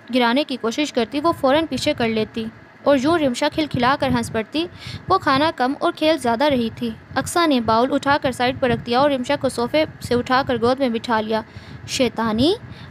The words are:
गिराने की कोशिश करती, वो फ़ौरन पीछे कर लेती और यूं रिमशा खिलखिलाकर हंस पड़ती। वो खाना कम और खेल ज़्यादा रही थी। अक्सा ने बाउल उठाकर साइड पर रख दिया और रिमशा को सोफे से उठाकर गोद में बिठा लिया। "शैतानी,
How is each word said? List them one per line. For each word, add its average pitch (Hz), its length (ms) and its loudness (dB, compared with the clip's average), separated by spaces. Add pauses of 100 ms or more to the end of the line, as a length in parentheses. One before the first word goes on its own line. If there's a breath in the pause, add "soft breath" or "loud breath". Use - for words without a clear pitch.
(120)
गिराने 247 320 2
की 269 120 -4
कोशिश 233 360 -4
करती, 247 280 -2
वो 330 120 2
फ़ौरन 294 340 2
पीछे 294 280 -2
कर 240 140 -2
लेती 220 400 -4 (400)
और 285 100 6
यूं 302 220 2
रिमशा 285 300 0
खिलखिलाकर 277 600 0
हंस 240 180 -2
पड़ती। 285 400 -4 (400 loud breath)
वो 370 80 4
खाना 277 340 2
कम 254 220 0
और 330 180 0
खेल 320 260 2
ज़्यादा 240 300 0
रही 247 220 2
थी। 226 260 -6 (220)
अक्सा 339 280 0
ने 277 160 4
बाउल 226 280 2
उठाकर 277 420 0
साइड 254 280 -2
पर 247 120 2
रख 226 80 0
दिया 240 220 0
और 294 80 4
रिमशा 269 260 0
को 277 140 -2
सोफे 247 360 0 (220)
से 247 80 0
उठाकर 254 420 0
गोद 247 220 2
में 262 120 0
बिठा 226 280 0
लिया। 220 240 -2 (460 loud breath)
"शैतानी, 233 640 0 (360 loud breath)